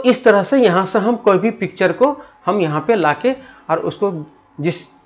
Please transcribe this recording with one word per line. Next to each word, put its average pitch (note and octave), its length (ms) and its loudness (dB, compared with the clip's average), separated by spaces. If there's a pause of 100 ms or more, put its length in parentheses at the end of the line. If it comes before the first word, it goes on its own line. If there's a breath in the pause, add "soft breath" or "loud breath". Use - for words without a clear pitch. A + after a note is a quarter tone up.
इस B3 200 2
तरह G3+ 200 4
से C#4 140 0
यहाँ F#3 280 2
से G#3 140 -2
हम A3+ 180 0
कोई G3 200 2
भी F#3 160 0
पिक्चर F#3 400 -2
को C#4 180 2 (340 loud breath)
हम G3+ 160 0
यहाँ D#3 200 -2
पे A3+ 140 0
लाके D#3+ 360 0 (380 loud breath)
और E3 120 0
उसको G3 300 -4 (460)
जिस D3 260 -4 (220)